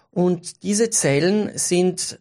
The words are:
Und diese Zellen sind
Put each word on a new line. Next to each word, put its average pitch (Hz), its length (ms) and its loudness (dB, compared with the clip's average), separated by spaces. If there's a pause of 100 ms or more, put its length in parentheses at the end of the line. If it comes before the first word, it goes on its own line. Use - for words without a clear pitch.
(100)
Und 175 520 -2
diese 208 260 0
Zellen 180 680 2
sind 180 640 0